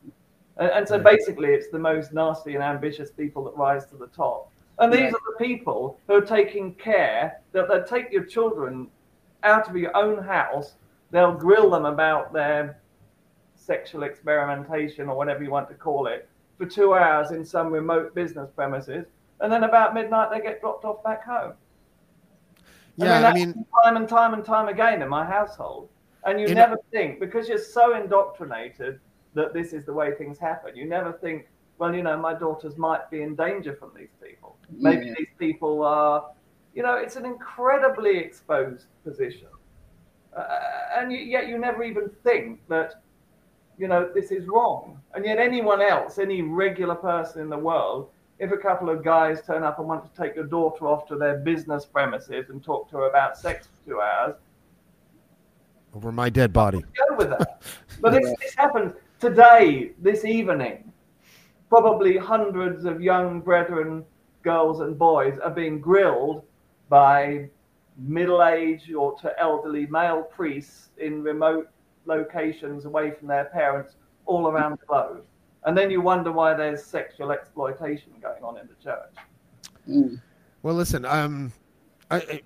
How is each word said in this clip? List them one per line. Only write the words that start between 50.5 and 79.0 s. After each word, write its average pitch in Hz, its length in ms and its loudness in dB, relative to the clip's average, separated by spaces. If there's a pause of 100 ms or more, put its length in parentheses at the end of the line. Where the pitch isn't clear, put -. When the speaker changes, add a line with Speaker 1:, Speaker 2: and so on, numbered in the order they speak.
Speaker 1:
off 147 200 0
to 147 80 -10
their 143 220 -2
business 151 480 -4
premises 127 640 -6
and 139 140 -16
talk 147 260 -6
to 151 80 -12
her 135 100 2
about 135 300 2
sex - 300 -8
for - 220 -20
two 117 120 -6
hours, 113 340 -2 (1600)
Speaker 2:
Over 110 180 -8
my 120 180 0
dead 120 240 4
body. 98 300 4 (260)
Speaker 1:
go 285 60 0
with - 160 2
that. - 300 -2 (200)
Speaker 2:
<laughs> - 200 -20
Speaker 1:
But 226 120 6
this, 262 140 6
Speaker 3:
Yeah. 247 140 -2
Speaker 1:
this - 140 -12
happened 254 380 2 (260)
today, 214 800 8
this 208 260 0
evening. 185 640 -2 (800)
Probably 196 480 6
hundreds 185 680 -2
of 165 160 -4
young 180 400 0
brethren, 170 600 0 (400)
girls 160 380 2
and 156 160 -6
boys 160 420 4
are 165 120 -4
being 160 280 -4
grilled 156 640 2 (460)
by 143 600 4 (480)
middle-aged 165 960 0
or 143 240 -2
to - 200 -8
elderly 156 480 -2
male 160 360 0
priests 151 760 -10
in 151 240 -8
remote 156 480 -2 (360)
locations 156 800 -6
away 147 260 -4
from 147 160 -16
their 143 180 -2
parents 139 500 -4 (300)
all 175 220 0
around 151 320 -2
the - 80 -20
globe. 135 360 -2 (420)
And 165 120 0
then 196 140 2
you 180 100 0
wonder 175 300 2
why 160 240 2
there's 151 280 -4
sexual - 480 -8
exploitation 143 880 -8
going 120 240 -12
on 117 140 -12
in 101 100 -20
the - 160 -20
church. 123 300 -12 (720)